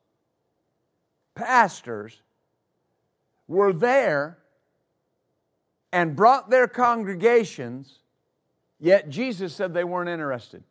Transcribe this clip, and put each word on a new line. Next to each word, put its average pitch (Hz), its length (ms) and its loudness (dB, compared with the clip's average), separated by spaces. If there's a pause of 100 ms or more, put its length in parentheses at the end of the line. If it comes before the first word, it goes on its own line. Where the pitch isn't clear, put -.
(1300)
pastors, 170 880 -2 (1300)
were 196 260 2
there 175 640 0 (1500)
and 170 240 0
brought 226 360 4
their 254 160 4
congregations, 196 1300 -2 (800)
yet 170 300 2
Jesus 185 460 -6
said 185 180 -6
they 175 100 -2
weren't 175 260 -4
interested. 139 600 -8